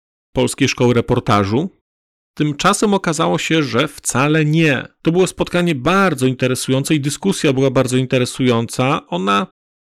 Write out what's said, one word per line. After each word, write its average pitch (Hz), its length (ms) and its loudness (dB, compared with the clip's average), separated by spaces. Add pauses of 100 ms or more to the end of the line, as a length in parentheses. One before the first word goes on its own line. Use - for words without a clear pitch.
(340)
polskiej 127 340 0
szkoły 123 260 2
reportażu. 117 760 0 (680)
Tymczasem 180 580 0
okazało 170 440 0
się, 160 240 0
że 131 260 -2
wcale 151 560 0
nie. 156 440 0 (140)
To 165 100 2
było 180 140 2
spotkanie 175 480 -2
bardzo 151 520 2
interesujące 131 680 0
i 151 60 2
dyskusja 147 520 0
była 135 180 2
bardzo 127 260 0
interesująca. 127 1080 0
Ona 190 400 -2 (360)